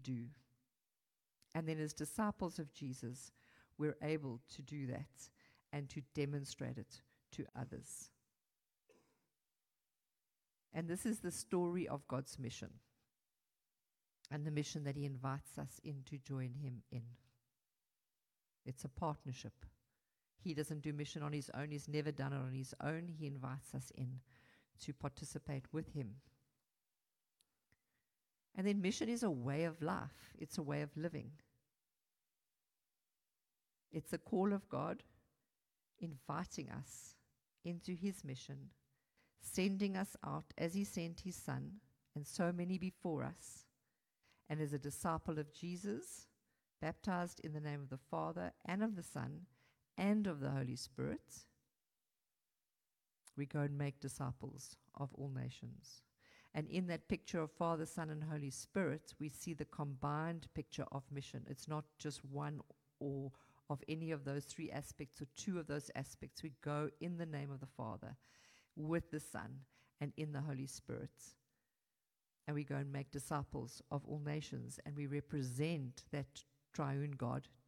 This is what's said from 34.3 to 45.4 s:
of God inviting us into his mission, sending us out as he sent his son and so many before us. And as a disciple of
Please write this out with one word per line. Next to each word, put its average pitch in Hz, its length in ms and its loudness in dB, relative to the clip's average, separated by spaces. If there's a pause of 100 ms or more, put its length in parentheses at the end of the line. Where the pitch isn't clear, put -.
of 196 160 0
God 147 340 0 (960)
inviting 151 720 -4
us - 440 -8 (500)
into 175 300 -2
his 190 300 0
mission, 139 320 -4 (840)
sending 196 560 4
us 190 200 0 (100)
out 147 320 -2
as 170 160 4
he 196 100 4
sent 170 360 -2
his 180 160 -4
son 139 360 -2 (420)
and 147 120 -4
so 175 260 4
many 175 260 2
before 170 440 0
us. - 440 -6 (840)
And 156 120 0
as 147 120 2
a 147 60 4
disciple 156 600 0
of 151 140 -2